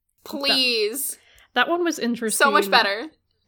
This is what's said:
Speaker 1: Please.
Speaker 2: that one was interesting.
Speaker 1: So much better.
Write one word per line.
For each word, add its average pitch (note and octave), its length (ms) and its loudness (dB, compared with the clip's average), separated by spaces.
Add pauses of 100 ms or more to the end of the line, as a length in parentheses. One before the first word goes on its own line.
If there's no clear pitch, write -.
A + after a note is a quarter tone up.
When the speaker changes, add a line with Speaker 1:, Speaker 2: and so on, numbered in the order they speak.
(240)
Speaker 1:
Please. C4 920 -2 (380)
Speaker 2:
that B3 140 2
one F4 160 0
was E4+ 160 -2
interesting. A#3 440 0
Speaker 1:
So C#4 60 6
much G3 180 4
better. A3 380 2 (420)